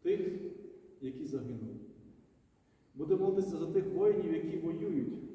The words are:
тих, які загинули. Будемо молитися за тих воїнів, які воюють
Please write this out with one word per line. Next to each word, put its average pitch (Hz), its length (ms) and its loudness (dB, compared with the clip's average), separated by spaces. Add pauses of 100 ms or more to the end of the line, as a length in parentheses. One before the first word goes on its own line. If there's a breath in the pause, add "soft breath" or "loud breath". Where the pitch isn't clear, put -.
тих, - 400 0 (580)
які 131 260 -6
загинули. 123 500 -6 (1160 soft breath)
Будемо 160 300 4
молитися 190 320 2
за 160 160 -2
тих 190 140 4
воїнів, 185 460 4
які 160 260 0
воюють - 560 0 (200)